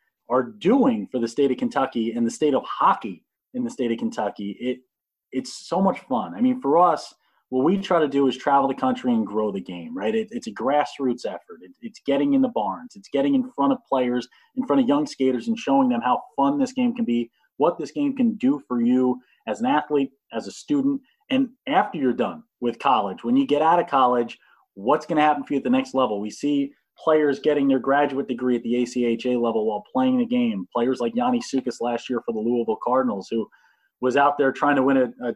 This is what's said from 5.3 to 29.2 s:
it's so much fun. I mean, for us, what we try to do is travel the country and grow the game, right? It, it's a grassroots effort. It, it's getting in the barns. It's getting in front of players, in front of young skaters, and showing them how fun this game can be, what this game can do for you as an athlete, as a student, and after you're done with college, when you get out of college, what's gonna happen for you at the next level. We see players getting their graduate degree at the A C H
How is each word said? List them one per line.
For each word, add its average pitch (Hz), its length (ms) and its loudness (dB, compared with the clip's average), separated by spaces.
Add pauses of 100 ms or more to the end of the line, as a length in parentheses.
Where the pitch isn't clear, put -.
it's 262 200 -6
so - 280 -4
much 190 200 2
fun. 95 340 -6
I 95 60 -10
mean, 127 200 2
for 143 180 2
us, 170 360 2 (340)
what 127 160 0
we 190 120 2
try 180 240 0
to 151 80 2
do 139 200 2
is 117 80 0
travel 139 300 2
the 131 80 -2
country 123 380 0
and 110 140 2
grow 104 260 -2
the 95 80 -4
game, 90 340 -12
right? 107 200 -2
It, - 160 -2
it's 120 160 -10
a 107 60 -10
grassroots 131 760 -2
effort. - 340 -10
It, 92 120 -20 (100)
it's - 240 -14
getting 139 260 2
in 135 80 4
the 127 80 4
barns. 113 480 -6
It's - 140 -20
getting 139 240 2
in 127 180 0
front 139 220 2
of 131 120 -4
players, 123 400 0 (300)
in - 100 -4
front 139 140 4
of 117 80 2
young 143 180 2
skaters, 123 420 -2
and 113 100 -2
showing 135 320 2
them 117 100 0
how 123 220 0 (120)
fun 139 240 2
this 127 140 0
game 123 220 0
can 117 100 -2
be, 120 260 0 (280)
what 170 200 2
this 151 120 -8
game 143 260 -2
can 117 200 2
do 139 300 0
for 123 140 -2
you 127 400 2 (260)
as 107 140 -6
an 120 60 0
athlete, 143 460 0 (200)
as - 140 -8
a - 60 -10
student, 139 500 -2 (260)
and 135 220 0 (180)
after 180 300 0
you're 127 160 0
done 95 280 -4 (180)
with 120 180 -4
college, 104 440 0
when 120 140 2
you 139 100 2
get 143 140 2
out 165 180 4
of 160 80 0
college, 123 520 2 (340)
what's 123 320 -2
gonna - 160 0
happen 151 240 2
for - 80 -6
you 139 60 0
at 135 60 -4
the 127 40 0
next 131 260 0
level. 113 260 0
We 104 100 -6
see 143 420 -2 (260)
players 151 400 2
getting 147 300 2
their 135 100 4
graduate 139 500 0
degree 123 280 0
at 117 60 -4
the 117 200 -2
A 120 40 0
C 120 180 -2
H 117 220 -2